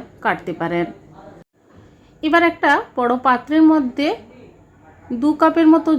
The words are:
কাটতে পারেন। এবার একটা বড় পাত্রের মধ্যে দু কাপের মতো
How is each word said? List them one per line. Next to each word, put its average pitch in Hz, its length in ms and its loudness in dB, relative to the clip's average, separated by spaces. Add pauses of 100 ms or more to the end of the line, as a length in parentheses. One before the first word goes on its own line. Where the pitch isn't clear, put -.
(200)
কাটতে 180 320 -4
পারেন। 170 340 -4 (1400)
এবার 311 200 2
একটা 330 300 0 (220)
বড় 240 240 -2
পাত্রের 254 520 0
মধ্যে 285 380 -2 (1040)
দু 247 240 -4
কাপের 320 340 2
মতো 320 300 4